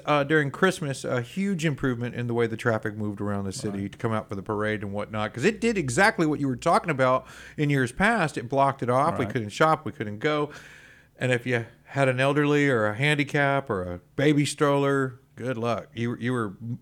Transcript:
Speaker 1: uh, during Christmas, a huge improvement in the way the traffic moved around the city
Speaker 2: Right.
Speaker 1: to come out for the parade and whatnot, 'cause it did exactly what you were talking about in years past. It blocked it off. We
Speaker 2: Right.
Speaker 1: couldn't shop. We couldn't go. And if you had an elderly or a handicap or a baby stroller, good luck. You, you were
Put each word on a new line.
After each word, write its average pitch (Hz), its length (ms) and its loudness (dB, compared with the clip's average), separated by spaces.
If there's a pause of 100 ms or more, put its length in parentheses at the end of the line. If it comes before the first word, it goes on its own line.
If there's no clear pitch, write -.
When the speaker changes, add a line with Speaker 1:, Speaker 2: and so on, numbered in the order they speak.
Speaker 1:
uh, 147 180 2
during 147 260 2
Christmas, 156 540 -2
a 123 180 -2
huge 185 440 -2
improvement 123 500 -2
in 123 120 -4
the 117 60 -2
way 117 140 2
the 110 100 -6
traffic 110 380 0
moved 104 240 -4
around 101 240 -2
the 98 80 -4
city 101 300 -6
Speaker 2:
Right. 98 100 -6
Speaker 1:
to - 60 -18
come 113 160 -2
out 107 160 -4
for 104 60 -6
the 98 60 -6
parade 107 420 -2
and 98 100 -8
whatnot, 107 400 -6
'cause 117 100 -4
it 214 160 0
did 226 180 0
exactly 170 480 2
what 147 140 0
you 143 80 -2
were 127 80 -2
talking 170 340 0
about 131 380 2 (300)
in 147 120 2
years 135 220 2
past. 196 460 0
It 123 100 -6
blocked 135 340 2
it 123 80 0
off. 135 300 2
We 127 60 0
Speaker 2:
Right. 104 80 -4
Speaker 1:
couldn't 110 160 -4
shop. 156 360 2
We 120 60 -6
couldn't 104 280 -8
go. 147 300 0 (720)
And 127 120 0
if 120 140 0
you 120 200 0 (220)
had 139 200 2
an 127 140 2
elderly 143 480 4
or 113 180 2
a 104 80 -2
handicap 139 760 0
or 95 140 -2
a 90 160 -6 (160)
baby 143 300 4
stroller, 139 760 2 (160)
good 120 220 -6
luck. 110 360 -4
You, 120 220 -2
you 120 160 -4
were 113 220 -2 (280)